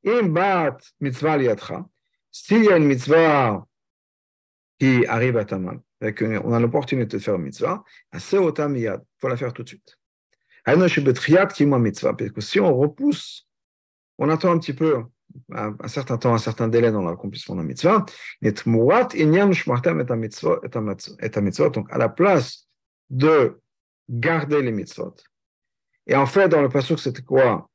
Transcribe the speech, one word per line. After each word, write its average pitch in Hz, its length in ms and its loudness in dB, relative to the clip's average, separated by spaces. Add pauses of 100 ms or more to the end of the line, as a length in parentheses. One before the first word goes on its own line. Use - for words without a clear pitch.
Im 220 240 2
bat 170 480 0 (220)
mitzvah 143 380 -2
liatcha. 120 500 -2 (440)
S'il 214 340 2
y 208 40 6
a 185 80 6
une 156 80 4
mitzvah 139 800 2 (1120)
qui 127 280 4
arrive 120 300 0
à 107 80 -2
ta 101 120 -6
main, 90 240 -8 (200)
et 107 120 -4
qu'on 110 400 -2
a 117 60 2
l'opportunité 120 580 -2
de 101 60 -6
faire 104 120 -2
une 87 80 -4
mitzvah, 143 400 -6 (360)
c'est - 180 -2
au 175 140 2
tamiyad, 135 500 -4
il - 180 -20
faut 127 100 -4
la 123 80 -4
faire 123 160 -8
tout 120 100 -14
de - 60 -16
suite. - 280 -20 (680)
Haynu 170 220 4
shebetriat 151 600 2
kima 143 320 2
mitzvah, 107 340 0
parce - 180 -8
que 110 100 -10
si 170 180 -2
on 180 180 4
repousse, - 720 -2 (680)
on 139 120 -2
attend 160 220 0
un 170 80 2
petit 151 140 -8
peu, 139 300 0 (480)
un, 107 280 -8
un - 80 -12
certain 127 300 -6
temps, 120 160 2
un 113 40 2
certain 113 300 -2
délai 117 240 4
dans 104 100 -2
l'accomplissement 92 540 -8
de 90 60 -6
la 82 60 -6
mitzvah, 190 380 2 (360)
et 107 120 0
tmurat 127 600 2
inyan 175 380 4
shmartem 147 480 -2
et 123 100 -4
ha 120 40 -2
mitzvot, - 480 -4
et - 60 -12 (680)
ha 104 60 0
mitzvot. - 280 0
Donc, 110 220 -8
à - 60 -6
la 117 120 0
place 170 580 0 (420)
de 135 500 2 (500)
garder 147 520 -2
les 123 100 -2
mitzvot. - 440 -10 (920)
Et 120 100 0
en 139 120 4
fait, 190 220 4
dans 156 120 4
le 139 80 2
pasuk, 143 300 -2
c'était 127 240 -8
quoi ? 127 520 2